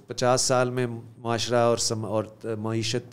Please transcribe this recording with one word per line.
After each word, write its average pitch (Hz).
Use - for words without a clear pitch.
पचास 127
साल 127
में 123
माशरा 117
और 117
सम-, 110
और 104
त-, 113
मईशत 113